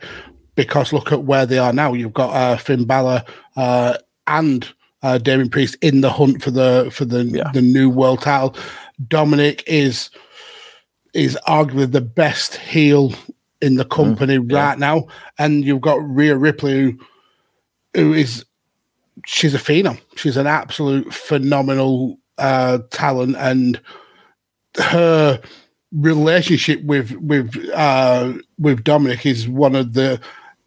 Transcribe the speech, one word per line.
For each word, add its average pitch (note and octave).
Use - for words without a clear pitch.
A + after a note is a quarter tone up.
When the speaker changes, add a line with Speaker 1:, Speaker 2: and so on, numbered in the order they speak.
Speaker 1:
because C#3
look C#3+
at D3
where C3+
they B2+
are B2
now. C#3
You've A#2
got, B2+
uh, B2+
Finn A#2+
Balor, B2+
uh, B2
and, D3+
uh, B2+
Damien C3
Priest -
in C#3
the C3+
hunt C3+
for -
the, B2+
for -
the, B2
Speaker 2:
Yeah. A#2+
Speaker 1:
the C3
new C3
world B2+
title. C3+
Dominic D3
is, C#3
is C3+
arguably C#3
the C3+
best B2+
heel C#3+
in C3+
the C3
company B2
Speaker 2:
Mm, B2
yeah. C#3+
Speaker 1:
right C3+
now, D3
and D3
you've C3+
got D3
Rhea C#3+
Ripley, D3
who, B2+
who D#3
is, C3
she's -
a C#3
phenom. D#3
She's C3+
an C#3
absolute C#3+
phenomenal, C3+
uh, B2+
talent, C3
and C3
her D#3+
relationship D#3+
with, C#3
with, C#3+
uh, C3
with C3+
Dominic C#3+
is A#2
one C3
of B2+
the, C3